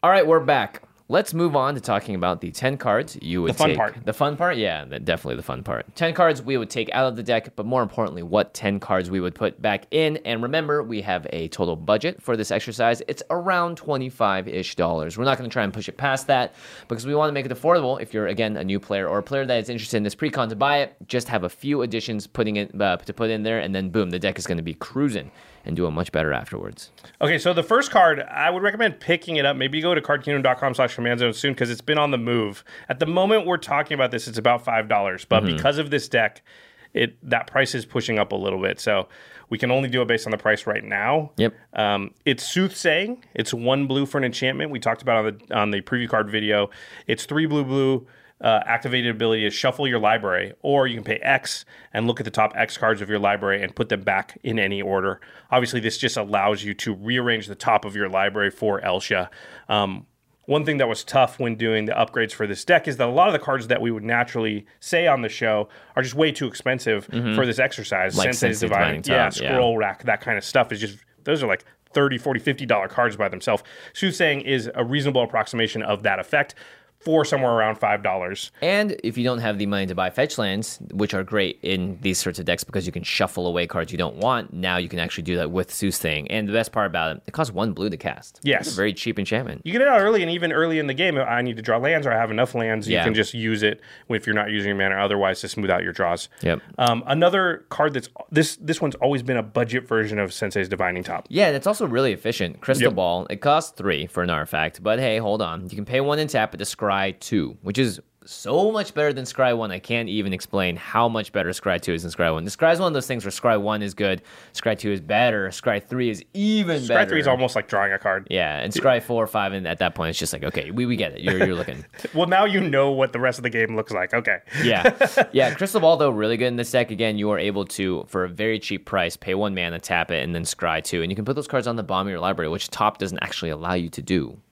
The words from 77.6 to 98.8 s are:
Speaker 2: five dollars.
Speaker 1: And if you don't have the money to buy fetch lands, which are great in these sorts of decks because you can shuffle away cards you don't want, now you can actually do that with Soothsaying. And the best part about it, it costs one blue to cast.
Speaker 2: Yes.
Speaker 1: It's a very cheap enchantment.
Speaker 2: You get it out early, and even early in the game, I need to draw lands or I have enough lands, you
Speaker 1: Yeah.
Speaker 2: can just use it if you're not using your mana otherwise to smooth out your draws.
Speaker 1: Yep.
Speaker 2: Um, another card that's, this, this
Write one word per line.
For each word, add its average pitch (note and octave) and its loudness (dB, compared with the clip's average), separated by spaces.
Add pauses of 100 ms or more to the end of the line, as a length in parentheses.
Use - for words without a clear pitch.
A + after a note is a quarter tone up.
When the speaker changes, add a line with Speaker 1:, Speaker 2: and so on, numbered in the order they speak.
Speaker 2:
five G#2 0
dollars. F#2+ -4 (120)
Speaker 1:
And G3+ 0
if A2+ -2
you A#2+ 0
don't B2 0
have G#2+ -2
the G2+ 0
money G2+ 0
to F#2 -4
buy F#2 0
fetch C3+ -2
lands, G#2 -4 (120)
which G2+ 0
are F#2+ -2
great G2 -2
in F#2 -2
these F#2 0
sorts - -2
of E2+ -6
decks F2 0
because F2+ -4
you F2 -6
can E2+ -8
shuffle F2+ -2
away F2 0
cards E2 -4
you E2+ -8
don't E2 -2
want, A#2 -2
now F2+ 0
you F2+ -4
can F2 -6
actually E2+ -4
do F2 -2
that D#2+ -2
with F2+ -2
Soothsaying. D#2+ -2
And G#2 -2
the G2+ -4
best A2+ 0
part G#2 0
about E2 -2
it, - -20
it - -14
costs C#3+ -4
one G2 -2
blue G2+ -2
to A2+ -8
cast. - -10
Speaker 2:
Yes. C#3+ 2
Speaker 1:
It's D3 -8
a A2+ -6
very G2 0
cheap G#2+ -4
enchantment. A2 -4
Speaker 2:
You E3+ -6
get A#3+ 2
it C#4+ 6
out A#3+ 6
early, G#3 4
and E3 -2
even E3+ -2
early D#3+ 2
in D3 0
the C3+ -2
game, D#3+ 2
I A#2+ 2
need B2 -2
to A2 -10
draw A2+ 2
lands D3 2
or B2 2
I A2+ 2
have A2+ 2
enough A#2+ 0
lands, A2 0
you F#2+ 2
Speaker 1:
Yeah. E2+ 2
Speaker 2:
can A2+ 2
just G#2+ 0
use A2 0
it G#2 2 (260)
if A2 -2
you're G#2+ 0
not G#2 0
using G2+ 0
your G2 0
mana G2 2 (100)
otherwise G2 2
to F#2+ -8
smooth G2+ -4
out F2+ 4
your F2+ -4
draws. F2 0 (100)
Speaker 1:
Yep. E2 0 (160)
Speaker 2:
Um, A#2+ 2
another F3 2
card D3+ 0
that's, B2+ -6 (220)
this, D#3 2
this D#3+ -4